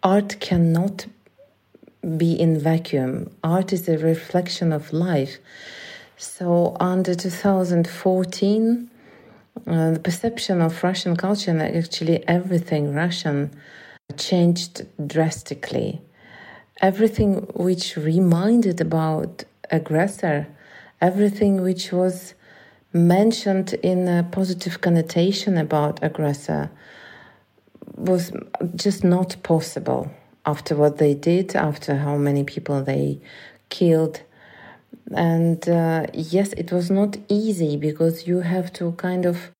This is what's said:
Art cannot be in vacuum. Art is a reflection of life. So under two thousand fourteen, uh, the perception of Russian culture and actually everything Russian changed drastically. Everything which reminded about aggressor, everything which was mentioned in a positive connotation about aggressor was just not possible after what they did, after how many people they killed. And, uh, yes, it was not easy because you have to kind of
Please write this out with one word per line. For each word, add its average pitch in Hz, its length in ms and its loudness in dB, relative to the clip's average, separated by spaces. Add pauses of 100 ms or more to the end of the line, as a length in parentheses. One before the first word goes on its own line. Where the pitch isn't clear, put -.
Art 202 380 2
cannot 170 640 2 (1120)
be 170 160 4
in 160 260 2
vacuum. 143 680 -2 (140)
Art 185 300 0
is 175 160 -4
a 160 80 2
reflection 165 720 0
of 151 220 -4
life. 156 460 -2 (800)
So 175 640 0
under 180 360 2
two 175 140 -4
thousand 175 580 2
fourteen, 202 1000 0 (760)
uh, 160 260 2
the 160 80 0
perception 180 640 -2
of 165 220 0
Russian 185 320 0
culture 190 360 -2
and 160 100 2
actually 170 680 -2
everything 170 680 0
Russian 147 580 -2 (640)
changed 175 720 0 (200)
drastically. - 960 -4 (800)
Everything 202 720 2
which 180 420 -2
reminded 175 840 4
about 160 640 -2 (280)
aggressor, 160 760 0 (540)
everything 196 600 2
which 180 300 -2
was 180 440 -2 (580)
mentioned 190 800 4
in 180 340 0
a 175 160 2
positive 180 580 -4
connotation 175 760 2
about 151 440 0
aggressor 151 680 -2 (1300)
was 175 360 0 (440)
just 196 280 -2
not 180 400 2
possible 147 680 -2 (360)
after 151 300 -4
what 147 220 2
they 147 160 4
did, 175 420 0
after 147 420 -2
how 143 180 -2
many 143 280 0
people 143 380 -4
they 139 380 -2 (500)
killed. 160 520 2 (920)
And, 165 540 2
uh, 165 460 2
yes, 180 400 -2
it 170 180 -6
was 175 180 -2
not 202 280 2 (100)
easy 196 480 0
because 156 520 0
you 180 120 2
have 175 340 -2
to 170 200 -4
kind 180 320 -2
of 175 340 -2